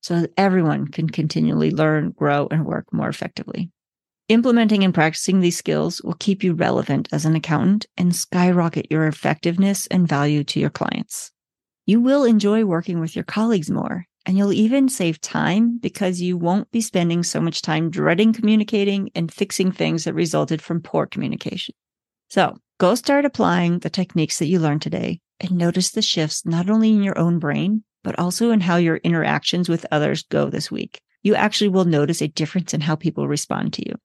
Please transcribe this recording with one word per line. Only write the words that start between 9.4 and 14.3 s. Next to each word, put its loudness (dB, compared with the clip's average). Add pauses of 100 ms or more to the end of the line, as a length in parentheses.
and 2
value 2
to -4
your 0
clients. -8 (540)
You 4
will 4
enjoy 4
working -2
with -4
your -6
colleagues -2
more, -4 (200)
and 0